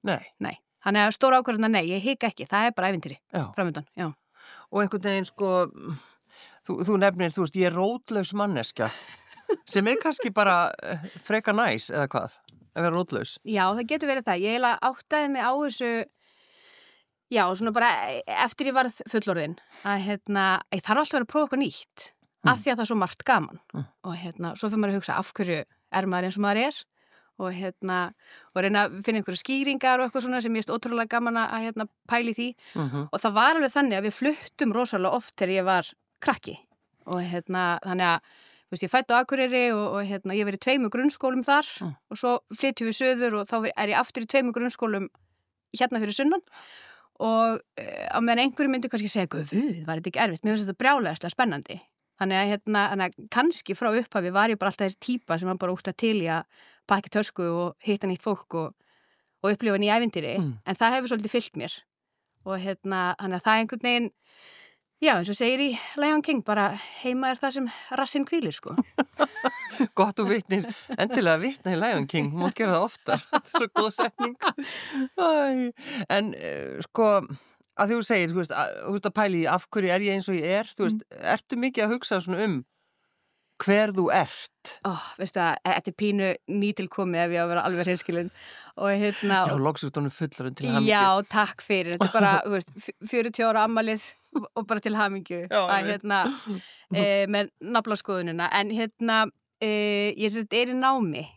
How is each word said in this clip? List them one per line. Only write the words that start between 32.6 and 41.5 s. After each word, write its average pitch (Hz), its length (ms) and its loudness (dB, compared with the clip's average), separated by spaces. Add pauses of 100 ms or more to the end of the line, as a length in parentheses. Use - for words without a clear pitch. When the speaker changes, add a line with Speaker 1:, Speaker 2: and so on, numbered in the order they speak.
Speaker 1:
Mhm. 143 340 -4
Speaker 2:
Og - 140 -6
það 214 100 0
var 262 240 4
alveg 277 160 0
þannig 262 240 2
að 196 80 -4
við 208 100 -2
fluttum 269 600 -2
rosalega 214 400 0
oft - 160 -6
þegar 185 220 -2
ég 185 100 2
var 185 240 2 (320)
krakki. - 340 -2 (520)
Og, 180 180 -4
hérna, 180 380 -4 (180)
þannig 185 300 0
að, - 180 -2 (240)
þú - 240 -12
veist, - 80 -4
ég - 80 -4
fædd 254 180 4
á 240 60 6
Akureyri 254 460 2 (100)
og, 208 100 0 (140)
og, - 80 -2
hérna, 196 320 -4
ég 214 80 2
hef 202 60 0
verið 196 100 -6
í - 60 -8
tveimur 254 260 2
grunnskólum 254 500 0
þar 285 380 2